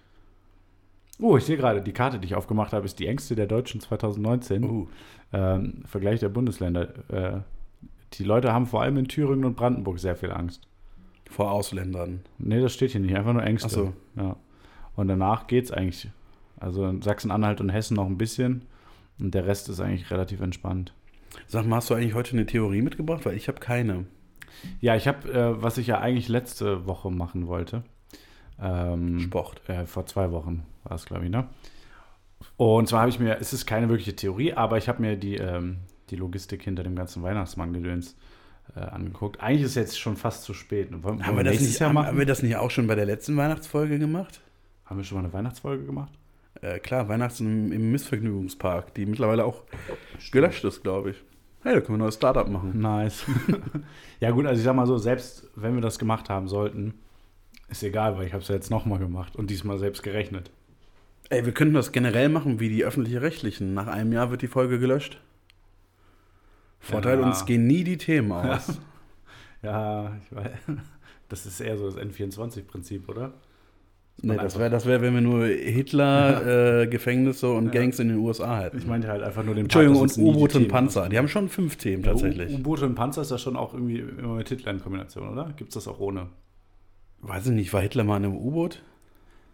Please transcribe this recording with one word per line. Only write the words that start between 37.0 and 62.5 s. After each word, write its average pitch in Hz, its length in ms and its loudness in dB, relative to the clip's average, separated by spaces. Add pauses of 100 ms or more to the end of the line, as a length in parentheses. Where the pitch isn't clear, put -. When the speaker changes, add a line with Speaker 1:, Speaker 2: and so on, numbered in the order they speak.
Speaker 1:
Weihnachtsmann-Gedöns, 87 920 -4 (600)
äh, 95 40 -12
angeguckt. 92 600 -8
Eigentlich 135 220 4
ist 127 120 -2
jetzt - 240 -2
schon 104 180 -4
fast - 260 -6
zu 101 120 -12
spät. 101 360 -4
Wollen, 85 120 -12
Speaker 2:
Haben 104 320 -2
Speaker 1:
wollen - 20 2
Speaker 2:
wir - 60 4
das - 80 4
Speaker 1:
nächstes 135 220 4
Speaker 2:
nicht, - 60 0
Speaker 1:
Jahr 156 100 4
Speaker 2:
haben, 147 60 4
Speaker 1:
machen? 143 120 4
Speaker 2:
haben 127 100 0
wir 139 80 4
das 135 160 2
nicht 113 140 2
auch 117 160 0
schon 120 160 2
bei 110 80 2
der 104 100 2
letzten 117 320 -2
Weihnachtsfolge 151 640 0
gemacht? 156 420 -2 (440)
Speaker 1:
Haben 98 120 -8
wir 95 60 -4
schon 98 160 -6
mal 90 60 -2
eine 85 80 -4
Weihnachtsfolge 131 520 -6
gemacht? 143 260 -8 (500)
Speaker 2:
Äh, 87 180 -6
klar, 123 300 -2
Weihnachten 117 360 -2
im, 107 260 0
im 110 200 2
Missvergnügungspark, 101 1040 -2
die 101 100 -4
mittlerweile 110 400 2
auch - 200 -6 (520)
Speaker 1:
Stimmt. - 140 -18
Speaker 2:
gelöscht 160 320 4
ist, - 180 -2
glaub 98 240 -2
ich. 98 120 -6 (460)
Hey, 254 120 4
da - 60 6
können - 80 -2
wir 107 80 0
ein - 20 2
neues 110 160 0
Startup 131 340 4
machen. 95 300 -2
Speaker 1:
Nice. 107 500 0
<laughs> 127 60 0 (840)
Ja 117 120 2
gut, 139 160 2
also 123 120 4
ich 113 60 2
sag 131 100 4
mal 123 120 4
so, 127 100 4
selbst 120 580 -2
wenn 110 200 -2
wir 120 60 0
das 110 180 -2
gemacht 110 280 0
haben 95 200 -2
sollten, 104 480 -2 (720)
ist - 140 -10
egal, 104 340 0
weil 95 80 -4
ich 85 80 -6
hab's 95 140 -6
ja 101 80 0
jetzt 98 160 -4
nochmal 104 260 0
gemacht 92 380 -6
und 104 160 -4
diesmal 101 260 -4
selbst 98 240 -2
gerechnet. 98 480 -6 (800)
Speaker 2:
Ey, 120 160 2
wir 120 80 0
könnten 151 220 6
das 123 160 2
generell 123 380 4
machen 143 300 2